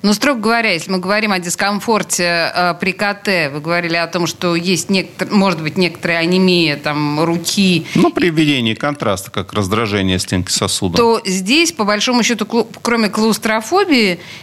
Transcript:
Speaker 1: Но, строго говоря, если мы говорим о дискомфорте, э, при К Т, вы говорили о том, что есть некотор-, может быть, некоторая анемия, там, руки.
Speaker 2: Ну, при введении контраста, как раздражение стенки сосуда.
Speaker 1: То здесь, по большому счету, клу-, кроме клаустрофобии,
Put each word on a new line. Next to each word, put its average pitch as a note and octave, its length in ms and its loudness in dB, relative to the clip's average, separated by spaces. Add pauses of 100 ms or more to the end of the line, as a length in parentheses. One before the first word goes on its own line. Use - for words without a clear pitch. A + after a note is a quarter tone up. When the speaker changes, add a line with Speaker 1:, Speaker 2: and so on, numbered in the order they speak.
Speaker 1:
Но, G#3 100 2
строго A#3+ 300 2
говоря, A3+ 320 2
если E3 180 -4
мы F#3 60 0
говорим G#3 340 0
о F#3 80 0
дискомфорте, F3 1120 0
э, F3 280 2
при F#3 100 0
К G3+ 220 -2
Т, F3+ 400 0
вы D3+ 80 -6
говорили E3+ 340 -2
о E3+ 120 0
том, E3+ 200 -2
что F3 300 -2
есть F#3+ 320 -2
некотор-, F#3 420 -2
может F#3+ 300 2
быть, D#3 160 -4
некоторая E3+ 400 0
анемия, F3 580 2
там, D3 480 -2
руки. E3+ 640 0 (100)
Speaker 2:
Ну, - 160 4
при - 200 0
введении C#3+ 420 2
контраста, A#2+ 580 -4
как F#2+ 220 -6
раздражение G2+ 680 0
стенки F2+ 320 -2
сосуда. - 460 -2
Speaker 1:
То A3+ 280 2
здесь, F#3+ 460 0
по G#3+ 140 -2
большому G#3+ 360 2
счету, A3 240 0
клу-, A#3 220 0 (140)
кроме A#3 260 0
клаустрофобии, A3 1120 2 (220)